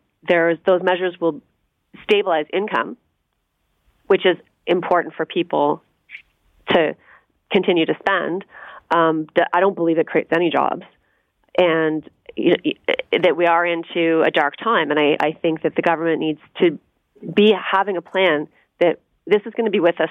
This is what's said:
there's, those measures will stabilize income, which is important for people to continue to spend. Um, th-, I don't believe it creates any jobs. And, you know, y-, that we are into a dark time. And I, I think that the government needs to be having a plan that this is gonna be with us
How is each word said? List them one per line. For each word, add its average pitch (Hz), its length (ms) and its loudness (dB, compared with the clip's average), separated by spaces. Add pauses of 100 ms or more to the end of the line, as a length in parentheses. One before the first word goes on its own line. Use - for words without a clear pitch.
(260)
there's, 170 380 2
those 180 180 2
measures 180 380 -2
will 165 220 -2 (600)
stabilize 190 480 0
income, 185 460 -4 (1120)
which 185 180 0
is 180 140 2 (280)
important 165 480 0
for 160 120 -6
people 156 560 -2 (880)
to 165 260 0 (560)
continue 185 320 0
to 160 140 -2
spend. 180 460 -4 (460)
Um, 160 440 2
th-, 170 180 2
I 175 80 2
don't 190 160 2
believe 165 220 0
it 156 80 0
creates - 280 -4
any 170 160 0
jobs. 135 320 -2 (760)
And, 160 500 0 (280)
you - 140 0
know, - 140 4
y-, - 580 -4
that 170 140 2
we 170 100 0
are 170 200 2
into 165 560 -2
a - 80 2
dark 147 260 0
time. 185 340 -2
And 151 80 0
I, 147 220 2
I 151 120 0
think 160 300 -4
that 156 120 -2
the 165 80 -2
government 165 380 -2
needs 156 200 -4 (200)
to 175 180 2 (560)
be 208 180 6
having 190 460 -2
a 170 40 -6
plan 170 460 0 (320)
that 175 200 2 (260)
this 202 180 2
is 220 100 -12
gonna 226 160 -2
be 196 100 0
with 170 200 2
us 160 100 0